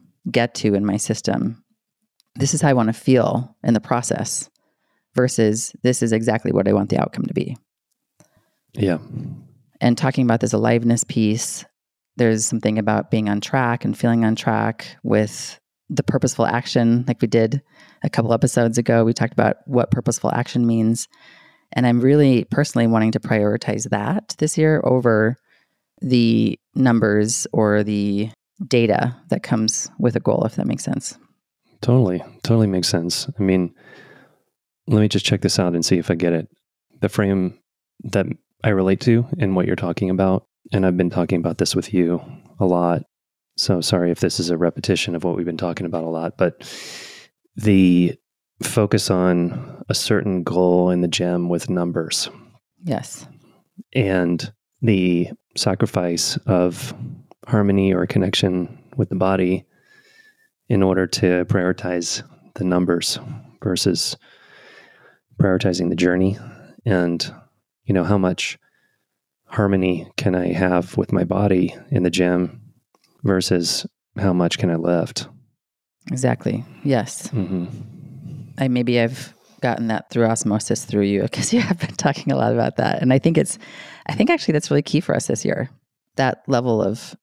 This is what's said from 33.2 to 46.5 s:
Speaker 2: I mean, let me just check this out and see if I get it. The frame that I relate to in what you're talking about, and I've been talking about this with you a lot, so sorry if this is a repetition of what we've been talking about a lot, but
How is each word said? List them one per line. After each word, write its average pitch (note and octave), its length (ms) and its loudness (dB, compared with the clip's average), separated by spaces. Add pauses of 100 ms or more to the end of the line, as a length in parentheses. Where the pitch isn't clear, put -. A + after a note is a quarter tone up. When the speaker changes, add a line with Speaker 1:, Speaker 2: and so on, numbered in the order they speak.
Speaker 2:
I G#2+ 40 -2
mean, F#2+ 320 2 (1120)
let G#2+ 140 4
me G#2 80 4
just G#2 180 0
check G2+ 160 2
this - 160 0
out F2 160 2
and E2 100 0
see F2+ 140 2
if E2 120 -4
I F2+ 40 2
get E2+ 180 0
it. D#2+ 160 -2 (520)
The G2+ 80 0
frame G2 500 0 (460)
that - 220 0 (380)
I A2 60 2
relate F#2+ 320 2
to A#2+ 240 4 (120)
in G2 160 0
what F#2 120 2
you're F2+ 100 -2
talking F#2 320 -4
about, F#2+ 380 2 (260)
and F#2+ 140 2
I've F2+ 100 2
been F2+ 140 2
talking F2 280 0
about E2 200 -4
this - 160 0
with - 180 -4
you F2 280 2 (400)
a G2+ 60 2
lot, F2 360 2 (540)
so F2+ 240 0
sorry F2 300 0
if E2+ 100 -2
this - 200 0
is E2+ 100 -2
a E2+ 60 0
repetition F2 580 -2
of E2 100 -6
what F2 120 -2
we've F2+ 100 -4
been E2+ 100 -6
talking F2 300 -6
about E2 180 -6
a E2 40 -6
lot, E2 300 -6
but F2 240 -2 (960)